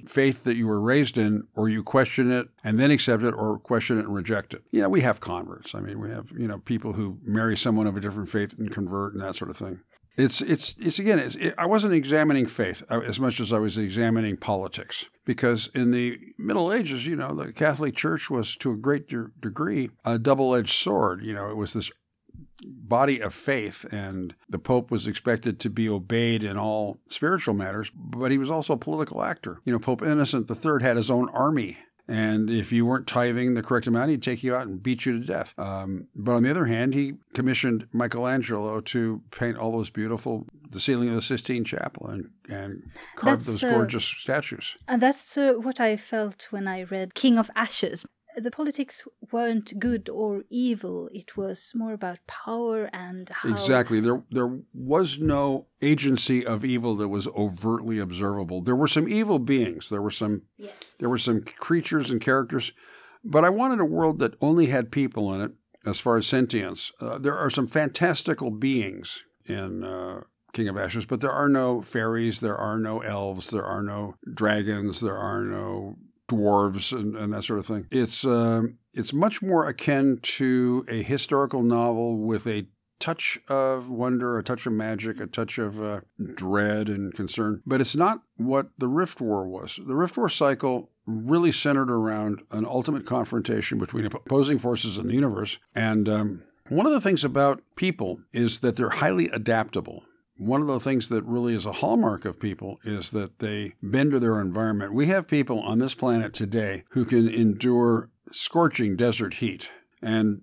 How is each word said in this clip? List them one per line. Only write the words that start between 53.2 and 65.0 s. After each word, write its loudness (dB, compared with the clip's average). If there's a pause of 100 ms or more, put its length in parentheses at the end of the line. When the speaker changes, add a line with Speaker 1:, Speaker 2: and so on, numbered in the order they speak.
Speaker 2:
how -6
Speaker 1:
Exactly. 2
There, 0
there -2 (140)
was 0
no 0 (140)
agency 2
of -2
evil 0
that 0
was -2
overtly -2
observable. -4
There 2
were 2
some 2
evil 2
beings. 0
There -4
were -2
some, -2 (160)
Speaker 2:
Yes. -16 (220)
Speaker 1:
there -2
were 0
some 0
creatures -2
and 0
characters. -2 (500)
But 4
I 8
wanted 2
a 4
world 2
that 2
only 6
had 2
people 0